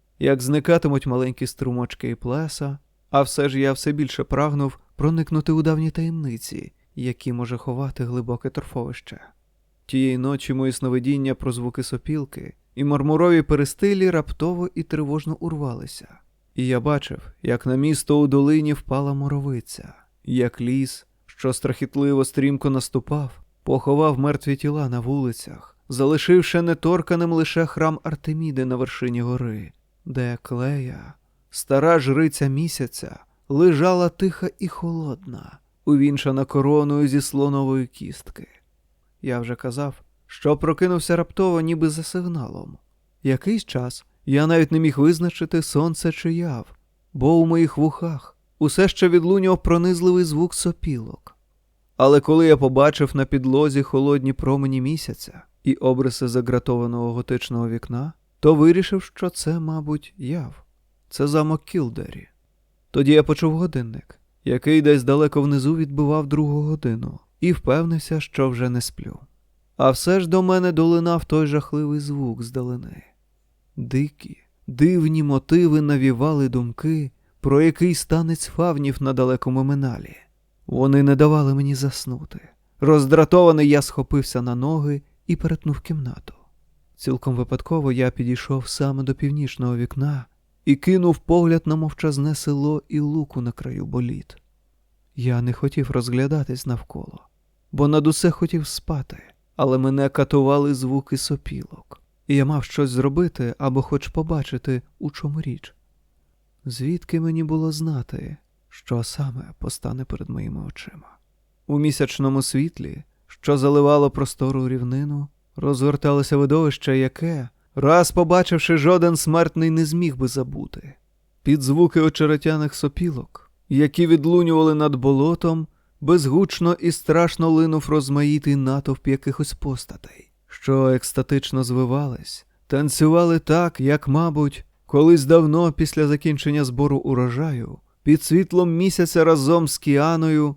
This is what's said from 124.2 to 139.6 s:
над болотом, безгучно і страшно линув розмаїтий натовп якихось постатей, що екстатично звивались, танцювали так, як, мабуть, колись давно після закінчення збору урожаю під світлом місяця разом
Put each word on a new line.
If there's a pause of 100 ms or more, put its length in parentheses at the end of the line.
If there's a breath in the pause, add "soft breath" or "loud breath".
над
болотом, (340)
безгучно
і
страшно
линув
розмаїтий
натовп
якихось
постатей, (160)
що
екстатично
звивались, (220)
танцювали
так,
як,
мабуть, (200)
колись
давно
після
закінчення
збору
урожаю (260)
під
світлом
місяця
разом